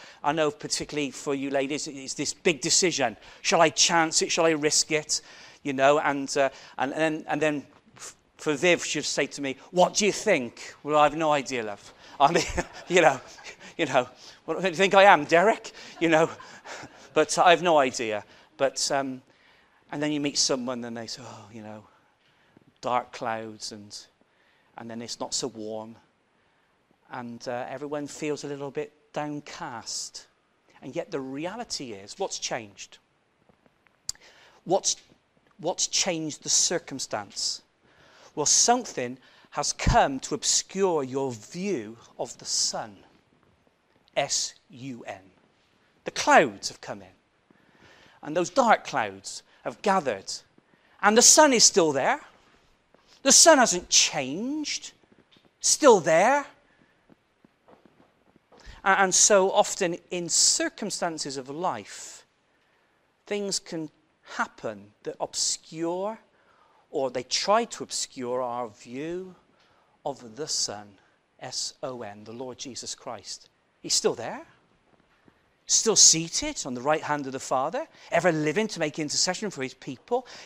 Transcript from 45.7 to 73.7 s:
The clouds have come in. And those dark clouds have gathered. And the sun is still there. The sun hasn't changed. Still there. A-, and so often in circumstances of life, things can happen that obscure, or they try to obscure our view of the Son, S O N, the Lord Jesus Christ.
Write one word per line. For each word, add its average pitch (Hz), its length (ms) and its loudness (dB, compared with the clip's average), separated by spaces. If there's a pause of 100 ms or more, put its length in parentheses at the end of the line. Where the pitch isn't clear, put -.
The - 60 -10
clouds 160 600 4
have - 100 -20
come 107 220 -14
in. 90 60 -20 (1120)
And 151 140 -8
those 175 140 -2
dark 226 340 4
clouds 104 600 -6 (180)
have 131 200 -10
gathered. 139 500 0 (720)
And 214 140 6
the 233 60 8
sun 302 300 8
is 226 100 4
still 165 300 6
there. 175 280 0 (1040)
The 269 100 4
sun 320 260 10
hasn't 180 300 2
changed. 208 1040 -2 (680)
Still 233 400 6
there. 190 460 4 (2500)
A-, 190 160 4
and 190 140 2
so 196 360 6
often 190 460 0 (140)
in 175 180 -6
circumstances 170 1080 -2
of 131 140 -10
life, 143 760 -8 (1000)
things 202 320 -4
can 160 320 -10 (460)
happen 107 560 -8 (100)
that 151 180 -12
obscure, 180 1000 -6 (720)
or 135 200 -2
they 127 140 -6
try 220 400 0
to - 180 -12
obscure 123 600 -6
our 120 260 -6
view 160 640 -12 (720)
of 123 320 -12
the 147 100 -10
Son, 104 400 -6 (540)
S - 420 -10
O 127 200 -10
N, 104 220 -14
the 110 80 -16
Lord 123 260 -14
Jesus 120 360 -12
Christ. - 540 -16 (340)